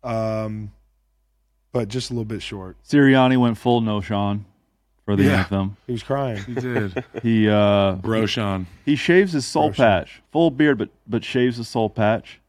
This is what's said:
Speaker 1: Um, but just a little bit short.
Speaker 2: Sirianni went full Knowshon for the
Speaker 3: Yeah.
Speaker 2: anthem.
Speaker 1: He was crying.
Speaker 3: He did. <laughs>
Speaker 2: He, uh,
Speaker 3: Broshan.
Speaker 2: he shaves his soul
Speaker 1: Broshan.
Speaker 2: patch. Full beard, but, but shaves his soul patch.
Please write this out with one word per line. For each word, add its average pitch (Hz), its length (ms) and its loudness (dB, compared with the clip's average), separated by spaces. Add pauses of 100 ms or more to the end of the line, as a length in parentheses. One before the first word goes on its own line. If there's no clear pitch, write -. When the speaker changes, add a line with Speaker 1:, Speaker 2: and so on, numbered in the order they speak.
Speaker 1:
Um, 110 640 -6 (1000)
but 117 160 -2
just 120 220 -8
a - 40 -8
little 117 100 -6
bit 107 160 -10
short. 92 360 -14 (120)
Speaker 2:
Sirianni 135 480 6
went 120 220 2
full 120 240 0
Knowshon 104 600 -2 (640)
for 101 120 -2
the 98 80 4
Speaker 3:
Yeah. 95 160 2
Speaker 2:
anthem. 98 360 -4 (120)
Speaker 1:
He 127 40 -6
was 113 120 -8
crying. 135 400 -6
Speaker 3:
He 123 100 -12
did. 120 580 -4
<laughs> - 100 -10
Speaker 2:
He, 110 260 4
uh, 101 480 4
Speaker 3:
Broshan. 101 680 -4 (200)
Speaker 2:
he 190 100 2
shaves 185 360 2
his 143 120 -2
soul 151 260 -2
Speaker 1:
Broshan. 120 140 2
Speaker 2:
patch. 95 460 0
Full 165 220 2
beard, 139 260 2
but, 104 120 -6 (160)
but 110 180 -4
shaves 123 320 0
his 117 120 -10
soul 110 220 -2
patch. 110 580 -2